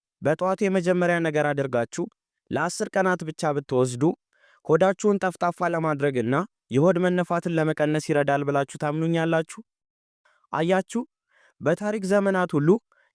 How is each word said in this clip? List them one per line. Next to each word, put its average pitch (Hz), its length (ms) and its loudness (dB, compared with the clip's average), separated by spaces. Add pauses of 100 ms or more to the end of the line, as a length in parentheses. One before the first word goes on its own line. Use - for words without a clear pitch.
(220)
በጠዋት 180 400 -2
የመጀመሪያ 180 580 2
ነገር 151 280 0
አድርጋችሁ 135 560 -2 (480)
ለአስር 165 380 -2
ቀናት 185 340 0
ብቻ 156 300 -4
ብትወስዱ 127 500 0 (640)
ሆዳችሁን 190 540 2
ጠፍጣፋ 175 500 -2
ለማድረግና 143 680 0 (360)
የሆድ 170 280 4
መነፋትን 180 560 0
ለመቀነስ 156 500 0
ይረዳል 143 380 2
ብላችሁ 139 360 -2
ታምኑኛላችሁ? 160 800 -2 (920)
አያችሁ፣ 185 480 0 (600)
በታሪክ 208 440 -2
ዘመናት 196 460 2
ሁሉ 147 180 2 (460)